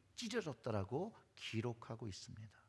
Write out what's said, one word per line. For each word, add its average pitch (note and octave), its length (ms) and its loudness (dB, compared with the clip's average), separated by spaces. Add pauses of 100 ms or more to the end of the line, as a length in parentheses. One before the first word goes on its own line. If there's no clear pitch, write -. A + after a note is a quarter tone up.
(160)
찢어졌다라고 E3 1000 2 (200)
기록하고 A#2 720 0
있습니다. - 440 -8 (180)